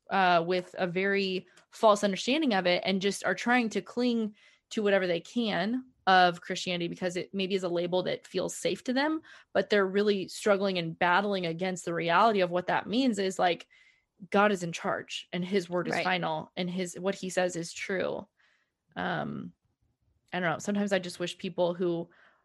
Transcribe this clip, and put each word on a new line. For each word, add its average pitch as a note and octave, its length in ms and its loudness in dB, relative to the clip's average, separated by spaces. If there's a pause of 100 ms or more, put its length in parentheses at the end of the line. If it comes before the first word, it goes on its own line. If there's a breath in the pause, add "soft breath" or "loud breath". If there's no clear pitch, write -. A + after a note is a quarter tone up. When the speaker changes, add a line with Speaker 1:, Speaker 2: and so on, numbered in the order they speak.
(100)
Speaker 1:
uh, F3+ 340 4
with F3+ 320 -2
a F#3+ 100 0
very F#3+ 600 0 (240 soft breath)
false G#3+ 320 6
understanding A#3 520 2
of F#3 120 2
it F3 180 2
and F#3+ 160 0
just G3 240 -2
are F#3+ 100 0
trying A#3+ 340 2
to G#3 120 -4
cling A#3 540 -2 (360 soft breath)
to A3 120 -2
whatever G3 240 4
they E3+ 140 0
can A3 640 -2 (240)
of F3+ 320 8
Christianity F3 480 -4
because F3 280 -4
it F3 160 -6
maybe G3 220 -2
is F#3 80 0
a F#3 60 -2
label F3 340 0
that D3 240 -4
feels - 300 -4
safe - 280 -4
to B3+ 80 -2
them, D#4 280 -2 (320 loud breath)
but G3 180 0
they're G3+ 160 4
really G3+ 400 0
struggling G3 520 0
and E3 200 -6
battling F#3 480 2
against F3 380 -4
the E3+ 100 -4
reality F3+ 460 4
of F3 100 2
what F3+ 160 -2
that E3 220 0
means A3+ 320 0
is, F#3+ 180 -2
like, F3 280 0 (640 soft breath)
God G3+ 220 6
is F3+ 120 -2
in E3+ 80 -4
charge - 600 -6
and F3+ 120 -4
his F3+ 260 -2
word F3 160 -2
is D#3+ 80 -4
Speaker 2:
Right. E3+ 100 -2
Speaker 1:
final, E3 520 -2
and F3+ 120 -4
his, F3+ 300 -6
what F#3+ 160 -2
he F#3 160 -8
says F3+ 260 0
is E3+ 160 -8
true. - 540 -6 (720)
Um, E3+ 560 -6 (800)
I F3+ 80 -4
don't F3 100 0
know. C#3 80 -2
Sometimes G3+ 340 -2
I F#3+ 60 4
just F3 220 -10
wish F3 180 -6
people F3 360 -2
who E3+ 340 -4 (360 soft breath)